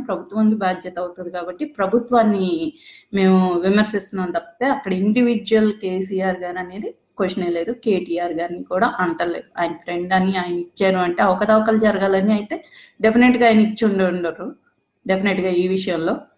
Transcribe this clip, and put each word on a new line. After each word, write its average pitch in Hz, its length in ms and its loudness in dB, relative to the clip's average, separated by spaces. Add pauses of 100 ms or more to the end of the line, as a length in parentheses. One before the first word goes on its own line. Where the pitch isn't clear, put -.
ప్రభుత్వంది 214 500 0
బాధ్యత 185 420 -4
అవుతుంది. 175 320 -8
కాబట్టి 180 340 -8
ప్రభుత్వాన్ని 202 1080 0 (420)
మేము 190 240 4 (140)
విమర్శిస్తున్నాం 196 800 0
తప్పితే 170 360 -4
అక్కడ 226 260 -2
ఇండివిడ్యువల్ 214 800 2
కేసీఆర్ 190 680 -4
గారు 180 180 -8
అనేది 185 320 -10 (260)
క్వశ్చనే 185 340 -2
లేదు. 170 220 -4
కేటీఆర్ 175 600 -2
గారిని 175 320 -6
కూడా 185 240 -2 (100)
అంటలేదు. 175 600 -4
ఆయన 170 120 -2
friend 175 400 -6
అని 190 260 2
ఆయన 175 200 -4
ఇచ్చారు 185 380 0
అంటే 175 260 0
అవకతవకలు 214 560 2
జరగాలని 196 540 2
అయితే 208 320 -4 (360)
డెఫినెట్‌గా 240 460 4
ఆయన 220 140 6
ఇచ్చి 214 240 2
ఉండి 190 200 2
ఉండరు. 175 500 -4 (520)
డెఫినెట్‌గా 190 420 0
ఈ 180 200 0
విషయంలో. 185 520 -2 (180)